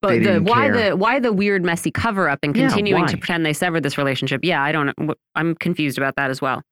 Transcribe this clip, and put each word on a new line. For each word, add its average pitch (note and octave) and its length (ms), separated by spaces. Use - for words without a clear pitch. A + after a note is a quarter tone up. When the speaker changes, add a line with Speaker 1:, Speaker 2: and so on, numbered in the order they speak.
Speaker 1:
But G3+ 60
Speaker 2:
They F#3+ 120
Speaker 1:
the, - 40
Speaker 2:
didn't G3 200
Speaker 1:
why A#3+ 240
Speaker 2:
care. A3 220
Speaker 1:
the, D#3+ 60
why A3+ 240
the A#3+ 120
weird, G3 300
messy E3+ 280
cover G3 380
up C#3 140
and D3 140
Speaker 2:
Yeah, - 120
Speaker 1:
continuing G3 380
to B2 60
Speaker 2:
why? - 80
Speaker 1:
pretend E3+ 240
they D3+ 80
severed E3 300
this C#3 160
relationship? C3+ 440
Yeah, D#3+ 200
I D3 100
don't, C#3+ 240
w-, D#3 180
I'm D#3+ 200
confused D#3 440
about C3+ 180
that C3+ 140
as C3 100
well. C3 320